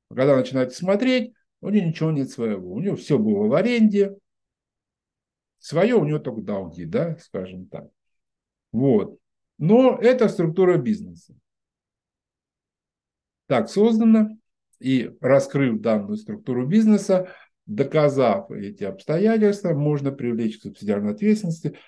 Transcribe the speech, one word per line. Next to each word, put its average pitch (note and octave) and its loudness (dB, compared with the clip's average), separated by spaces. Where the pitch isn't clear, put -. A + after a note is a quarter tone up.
А - -16
когда C3+ 4
начинаете B2+ -2
смотреть, A3+ -2
у - -8
неё G3+ 2
ничего D#3+ -2
нет C#3 -4
своего, F#2+ -6
у A2 -8
неё F#3+ -4
всё C3+ 0
было G#2+ 2
в A#2+ 2
аренде, G3+ 2
своё G3 0
у D3+ 2
неё D3+ -2
только A2+ -8
долги, F#2 -8
да, D3 -4
скажем F#2 -12
так. - -16
Вот. A2 0
Но A3+ 4
это A#3+ 4
структура F3+ 2
бизнеса. F2+ -6
Так A#2 -2
создано, A3 4
и B2+ -2
раскрыв C3+ 2
данную G#2 -2
структуру B2 -6
бизнеса, G3+ 2
доказав C3 0
эти G#2 -12
обстоятельства, F#3+ 0
можно C#3+ -2
привлечь A#2 -4
к - -20
субсидиарной G3+ -4
ответственности F#3+ -2